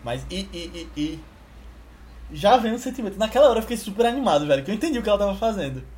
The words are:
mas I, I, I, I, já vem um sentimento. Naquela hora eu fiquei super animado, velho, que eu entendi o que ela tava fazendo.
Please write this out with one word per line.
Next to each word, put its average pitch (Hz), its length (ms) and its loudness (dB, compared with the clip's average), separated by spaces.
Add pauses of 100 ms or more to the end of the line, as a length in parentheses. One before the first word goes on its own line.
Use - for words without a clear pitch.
mas 127 260 -6
I, 190 240 -6
I, 170 420 -10
I, 147 60 -4
I, 156 180 -4 (1120)
já 196 260 6
vem 220 160 2
um 233 40 -4
sentimento. 226 400 -6
Naquela 240 320 6
hora 226 80 4
eu 220 60 -2
fiquei 233 140 -4
super 214 280 0
animado, 240 400 2
velho, 139 180 2
que 139 60 -8
eu 214 60 -2
entendi 294 240 -2
o - 20 -4
que 220 80 -2
ela 202 80 4
tava 202 180 0
fazendo. 175 460 -2 (160)